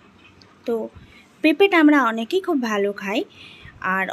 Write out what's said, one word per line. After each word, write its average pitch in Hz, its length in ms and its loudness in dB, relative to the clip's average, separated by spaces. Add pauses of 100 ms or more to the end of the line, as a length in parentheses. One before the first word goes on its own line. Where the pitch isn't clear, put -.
(680)
তো 233 80 -2 (680)
পেঁপেটা 370 420 4
আমরা 294 140 6 (140)
অনেকেই 226 360 -4
খুব 339 100 -2 (120)
ভালো 202 200 -2 (120)
খাই, 196 180 -4 (760)
আর 190 180 -2